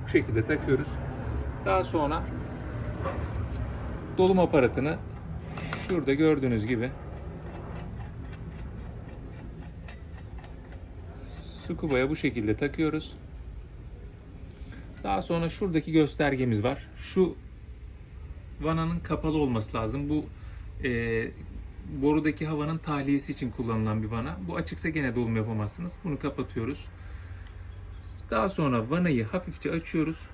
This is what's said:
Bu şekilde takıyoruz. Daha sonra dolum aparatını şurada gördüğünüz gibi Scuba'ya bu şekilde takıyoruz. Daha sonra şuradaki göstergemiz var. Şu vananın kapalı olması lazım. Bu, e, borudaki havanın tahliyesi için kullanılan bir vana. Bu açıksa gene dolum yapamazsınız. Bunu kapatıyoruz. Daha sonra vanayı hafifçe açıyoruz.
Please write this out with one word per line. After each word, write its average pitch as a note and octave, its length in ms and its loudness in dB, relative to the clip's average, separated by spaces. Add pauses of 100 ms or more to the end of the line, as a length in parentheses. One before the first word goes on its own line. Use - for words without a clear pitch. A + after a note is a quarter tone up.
Bu - 40 -6
şekilde A2+ 380 4
takıyoruz. C#3+ 420 2 (760)
Daha F#3+ 200 4
sonra D#3 380 2 (2000)
dolum F#3 200 8
aparatını D3 600 6 (920)
şurada C#3 260 4
gördüğünüz C3+ 520 6
gibi B2 240 2 (4000)
Scuba'ya C#3+ 440 4
bu D3+ 60 2
şekilde A2 400 2
takıyoruz. D3+ 600 0 (1900)
Daha F#3 200 2
sonra E3+ 260 2
şuradaki D#3+ 440 2
göstergemiz C3+ 720 6
var. C3 220 0 (100)
Şu - 400 4 (1200)
vananın E3 400 2
kapalı - 380 2
olması A#2+ 380 2
lazım. B2 320 0
Bu, D3+ 160 2 (600)
e, A#2 460 2 (720)
borudaki D3+ 440 4
havanın D#3 320 0
tahliyesi C#3+ 540 2
için B2+ 180 -2
kullanılan A2 520 0
bir G#2+ 60 -2
vana. A#2 280 -2 (120)
Bu E2+ 80 -4
açıksa - 320 -2
gene C#3 280 0
dolum A#2 200 2
yapamazsınız. G#2+ 680 -2
Bunu D3 140 0
kapatıyoruz. B2+ 680 -2 (1400)
Daha A3 180 4
sonra B2+ 420 2
vanayı D#3 340 4
hafifçe - 460 -2
açıyoruz. D#3+ 480 0 (160)